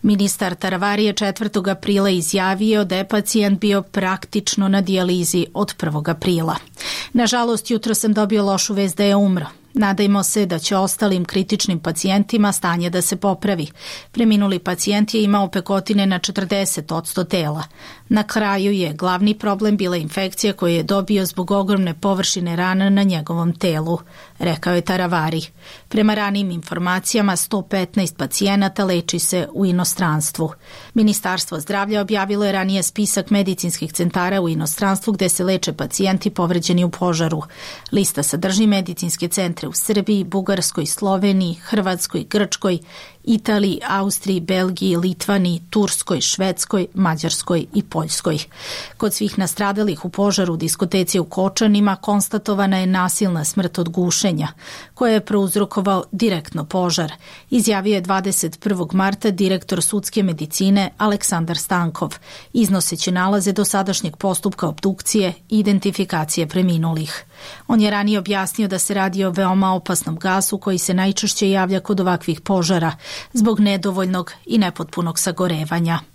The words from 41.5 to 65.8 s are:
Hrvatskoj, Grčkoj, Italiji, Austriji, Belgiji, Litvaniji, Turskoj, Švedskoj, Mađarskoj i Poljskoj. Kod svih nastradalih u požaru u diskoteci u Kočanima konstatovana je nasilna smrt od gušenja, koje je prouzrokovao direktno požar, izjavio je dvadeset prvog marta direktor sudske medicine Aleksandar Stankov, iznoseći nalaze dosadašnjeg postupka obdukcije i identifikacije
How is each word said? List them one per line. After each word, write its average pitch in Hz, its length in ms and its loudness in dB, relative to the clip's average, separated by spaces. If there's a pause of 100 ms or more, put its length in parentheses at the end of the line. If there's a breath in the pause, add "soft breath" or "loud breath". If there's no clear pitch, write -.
Hrvatskoj, 185 760 -2
Grčkoj, 196 480 0 (460 loud breath)
Italiji, 208 640 2
Austriji, 196 520 0
Belgiji, 185 560 0
Litvaniji, 180 760 0
Turskoj, - 500 0
Švedskoj, 190 760 -2
Mađarskoj 165 800 0
i 208 80 2
Poljskoj. 156 560 -4 (580 loud breath)
Kod 208 180 -2
svih - 240 -2
nastradalih 196 640 -2
u 180 40 -6
požaru 196 460 0
u - 20 -2
diskoteci 180 600 0
u 170 60 2
Kočanima 202 720 2
konstatovana 202 840 0
je 185 80 0
nasilna 180 580 0
smrt 180 340 -2
od 170 100 0
gušenja, 170 600 0 (460 loud breath)
koje 233 180 2
je 208 120 2
prouzrokovao 196 880 0
direktno 175 520 -2
požar, 175 480 0 (380 loud breath)
izjavio 214 440 2
je 190 60 2
dvadeset 185 600 -2
prvog 180 340 -2
marta 196 360 2
direktor 185 520 0
sudske 208 400 -2
medicine 190 760 2
Aleksandar 180 600 0
Stankov, 170 600 -2 (340 loud breath)
iznoseći 185 600 2
nalaze 190 400 2
dosadašnjeg 190 640 0
postupka 190 520 -2
obdukcije 185 640 0 (160)
i 214 100 2
identifikacije 185 880 0